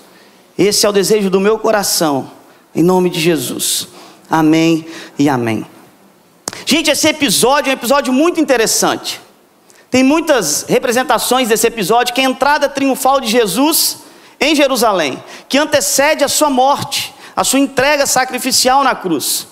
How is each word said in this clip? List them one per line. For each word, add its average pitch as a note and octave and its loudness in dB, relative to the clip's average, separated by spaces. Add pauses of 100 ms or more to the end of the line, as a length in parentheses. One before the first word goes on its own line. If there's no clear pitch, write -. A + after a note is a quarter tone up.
(560)
Esse G3+ 2
é - 2
o G3+ 0
desejo G3+ 0
do F#3 0
meu G#3 2
coração, E3 -2 (440)
em D3 0
nome F3+ 2
de E3 -4
Jesus. C#3 -2 (440)
Amém D#3+ 2 (320)
e D3 2
amém. A#2 -2 (1000)
Gente, D#4 0
esse C#4+ 0
episódio C#4 0
é C4+ 0
um B3+ -2
episódio C4 0
muito E4 0
interessante. A3 0 (720)
Tem C4 2
muitas C4+ 0
representações B3 0
desse A3 2
episódio, A3+ 0
que C4 0
é - 2
a B3+ 2
entrada C#4+ 0
triunfal C4+ 0
de A#3+ -4
Jesus A#3+ 0 (420)
em D4 2
Jerusalém, A3 0 (280)
que C4 0
antecede D4 0
a B3+ 0
sua D4+ 0
morte, C4 -2 (220)
a F#3+ -2
sua C4 0
entrega C#4 0
sacrificial B3+ 0
na B3 2
cruz. - -4